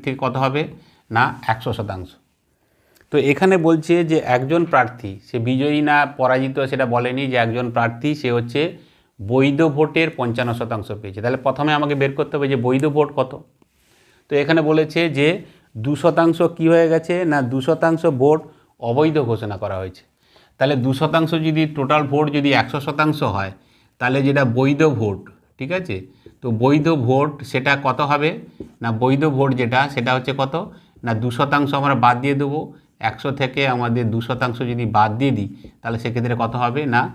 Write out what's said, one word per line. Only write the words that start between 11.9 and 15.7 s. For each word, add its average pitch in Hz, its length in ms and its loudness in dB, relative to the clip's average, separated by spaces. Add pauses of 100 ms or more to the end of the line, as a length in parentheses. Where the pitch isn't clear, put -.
বের 135 200 0
করতে 139 200 -4
হবে 143 180 0
যে 131 140 0
বৈধ 135 180 2 (100)
ভোট 147 140 2 (100)
কত। 127 140 -2 (1000)
তো - 20 -2 (100)
এখানে 160 200 2
বলেছে 156 380 0 (180)
যে 147 100 4 (460)